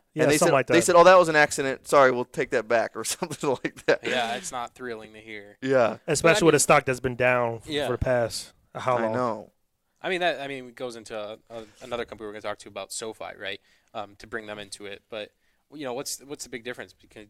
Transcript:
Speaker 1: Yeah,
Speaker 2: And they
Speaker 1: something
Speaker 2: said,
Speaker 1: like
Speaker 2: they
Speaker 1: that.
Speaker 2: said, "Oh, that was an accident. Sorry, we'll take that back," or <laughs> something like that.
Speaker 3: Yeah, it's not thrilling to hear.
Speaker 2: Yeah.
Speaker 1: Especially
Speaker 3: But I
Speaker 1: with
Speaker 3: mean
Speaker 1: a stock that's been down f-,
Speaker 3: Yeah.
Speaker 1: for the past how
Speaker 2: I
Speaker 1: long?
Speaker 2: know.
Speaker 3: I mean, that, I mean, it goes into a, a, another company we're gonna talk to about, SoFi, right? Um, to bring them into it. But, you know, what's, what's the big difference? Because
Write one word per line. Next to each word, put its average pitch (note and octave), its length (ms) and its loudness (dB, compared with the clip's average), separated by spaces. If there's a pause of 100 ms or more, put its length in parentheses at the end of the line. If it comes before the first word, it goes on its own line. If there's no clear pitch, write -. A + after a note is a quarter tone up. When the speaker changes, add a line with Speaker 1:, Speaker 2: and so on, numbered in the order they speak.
(140)
Speaker 1:
Yeah, D3+ 100 0
Speaker 2:
And C3+ 80 4
they D3+ 60 4
Speaker 1:
something E3 140 4
Speaker 2:
said, - 20 4
Speaker 1:
like C3 140 2
Speaker 2:
they C#3 80 2
Speaker 1:
that. F3 100 6
Speaker 2:
said, F3+ 100 4
"Oh, E3+ 80 10
that F#3 160 10
was F3 80 6
an D#3+ 80 0
accident. D3 500 0
Sorry, C#3 240 6
we'll B2 140 0
take C3+ 280 -6
that A2+ 180 -2
back," A2+ 260 0
or A2 80 -8
<laughs> - 120 -4
something D3+ 340 -6
like - 380 -6
that. D3 180 2
Speaker 3:
Yeah, A#2+ 300 -2
it's B2+ 180 -10
not A#2+ 220 -10
thrilling A2 360 -12
to G#2+ 80 -20
hear. G#2 420 -18
Speaker 2:
Yeah. B2 360 2 (100)
Speaker 1:
Especially D#3+ 320 4
Speaker 3:
But - 40 2
I - 20 4
Speaker 1:
with D3+ 80 8
Speaker 3:
mean - 20 6
Speaker 1:
a C#3 60 4
stock D3 240 4
that's B2+ 160 -4
been B2 160 -4
down B2 380 2
f-, A2+ 120 -16
Speaker 3:
Yeah. D3 200 -4
Speaker 1:
for B2+ 60 -4
the A#2 40 -2
past A#2+ 560 -2 (200)
how B2+ 220 -2
Speaker 2:
I A#2 80 -2
Speaker 1:
long? A2 100 -4
Speaker 2:
know. A#2 380 -4 (500)
Speaker 3:
I - 80 -10
mean, F3+ 120 -4
that, D#3+ 180 -2
I C#3 80 -10
mean, C3 220 -12
it A#2 60 -20
goes B2 200 -10
into A2+ 240 -14
a, G#2+ 180 -10 (120)
a, A2+ 140 -14 (180)
another A#2+ 240 -6
company A2 220 -14
we're G#2 40 -10
gonna G#2+ 120 -14
talk G#2 160 -8
to - 100 -20
about, G2+ 240 -12
SoFi, F#2 440 -12
right? G2+ 220 -10 (340)
Um, G2+ 260 -12
to A2+ 80 -20
bring A2 180 -10
them G#2 140 -12
into G2+ 260 -16
it. G2 240 -16
But, G#2+ 220 -12 (420)
you D3+ 100 -14
know, B2+ 100 -6
what's, C#3 300 -10
what's C#3+ 220 -14
the B2+ 40 -18
big A#2+ 140 -12
difference? A#2+ 300 -12
Because - 360 -20